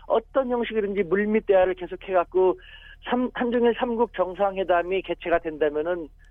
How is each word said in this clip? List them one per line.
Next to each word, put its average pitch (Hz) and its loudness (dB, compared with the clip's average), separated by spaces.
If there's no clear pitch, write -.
어떤 247 0
형식이든지 220 -2
물밑 208 0
대화를 185 4
계속해갖고 185 0
삼-, 247 -2
한중일 240 2
삼국 233 -2
정상회담이 185 0
개최가 170 -2
된다면은 156 -2